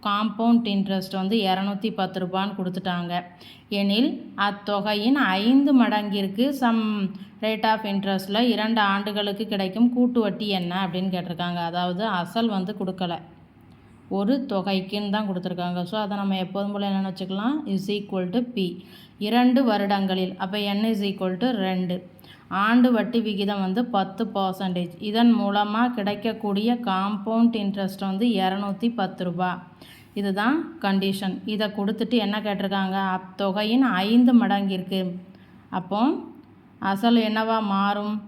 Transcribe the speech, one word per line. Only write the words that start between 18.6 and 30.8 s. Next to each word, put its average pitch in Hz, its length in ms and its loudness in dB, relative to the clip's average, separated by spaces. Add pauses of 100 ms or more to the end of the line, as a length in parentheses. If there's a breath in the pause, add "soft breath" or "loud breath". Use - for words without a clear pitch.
இரண்டு 240 460 4
வருடங்களில், 196 720 0
அப்போ 202 220 -4
N 202 240 0 (100)
is 202 180 -2
equal 185 260 -2
to 240 140 0
ரெண்டு. 185 600 -2 (380 loud breath)
ஆண்டு 233 440 4
வட்டி 226 280 2
விகிதம் 202 400 -2
வந்து 190 240 0
பத்து 208 400 -2 (100)
பர்சன்டேஜ். 185 640 -2
இதன் 226 420 4
மூலமா 208 500 2
கிடைக்கக்கூடிய 208 840 -2
காம்பவுண்ட் 214 920 0
இன்ட்ரெஸ்ட் 196 460 -4
வந்து 196 160 0
இரநூத்தி 202 680 0
பத்து 185 300 -4
ரூபா. 180 260 -2 (640 loud breath)
இதுதான் 208 680 0